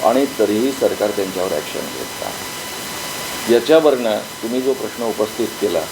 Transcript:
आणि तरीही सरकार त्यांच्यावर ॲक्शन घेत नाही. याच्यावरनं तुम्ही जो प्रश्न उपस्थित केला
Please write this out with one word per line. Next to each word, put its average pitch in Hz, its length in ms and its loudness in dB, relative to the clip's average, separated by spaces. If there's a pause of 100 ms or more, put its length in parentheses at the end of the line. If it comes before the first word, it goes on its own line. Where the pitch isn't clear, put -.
आणि 131 180 4 (140)
तरीही 110 320 4
सरकार 104 380 2
त्यांच्यावर 95 440 -2
ॲक्शन - 260 -4
घेत - 440 -8
नाही. - 1300 -6
याच्यावरनं 123 640 4
तुम्ही 117 440 -4
जो 131 120 2
प्रश्न 117 300 -6
उपस्थित 107 440 -2 (140)
केला 87 200 2 (100)